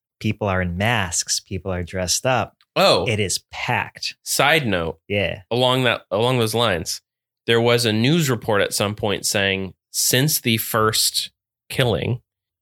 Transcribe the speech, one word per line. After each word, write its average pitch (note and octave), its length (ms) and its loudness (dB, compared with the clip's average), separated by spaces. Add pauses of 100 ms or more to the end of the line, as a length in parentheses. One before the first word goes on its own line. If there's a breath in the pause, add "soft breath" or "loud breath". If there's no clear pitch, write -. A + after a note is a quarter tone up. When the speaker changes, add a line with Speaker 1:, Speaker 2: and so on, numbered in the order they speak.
(200)
Speaker 1:
People G#2+ 280 -2
are F#2 140 0
in F2 160 -4
masks. G2+ 640 -2
People F#2+ 320 -8
are F2+ 100 -4
dressed F2+ 420 -4
up. B2 320 -2 (200)
Speaker 2:
Oh. C#3+ 320 2
Speaker 1:
It G#2+ 120 -2
is F#2+ 320 -4
packed. - 720 -6
Speaker 2:
Side C#3+ 420 2
note. F2 320 -2 (100)
Speaker 1:
Yeah. G2+ 420 -2
Speaker 2:
Along B2+ 340 2
that, A#2 260 0
along A#2+ 280 2
those A2 160 0
lines, A2 480 -2 (440)
there A#2 140 4
was A#2+ 240 4
a A2 80 2
news C3+ 380 2
report G#2+ 320 0
at - 120 -2
some G#2 220 -2
point G2+ 300 -4
saying F#2+ 480 -2 (160)
since C#3 500 0
the A2+ 180 2
first - 720 0 (380)
killing, A2+ 520 0 (420)